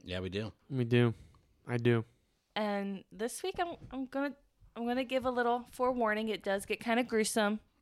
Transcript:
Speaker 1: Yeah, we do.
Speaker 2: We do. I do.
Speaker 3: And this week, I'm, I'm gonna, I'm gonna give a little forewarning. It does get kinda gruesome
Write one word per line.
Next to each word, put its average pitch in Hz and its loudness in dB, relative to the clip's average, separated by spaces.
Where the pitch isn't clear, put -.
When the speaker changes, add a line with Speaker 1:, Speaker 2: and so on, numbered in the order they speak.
Speaker 1:
Yeah, 90 -4
we 92 -4
do. 101 -6
Speaker 2:
We 127 0
do. 120 6
I 120 -2
do. 120 4
Speaker 3:
And 202 -2
this 220 -6
week, 370 -4
I'm, 339 -4
I'm 262 -6
gonna, 277 -4
I'm 233 -6
gonna 247 0
give 254 0
a 254 0
little 240 2
forewarning. 226 0
It 208 -4
does 196 0
get 208 -2
kinda 233 2
gruesome 214 2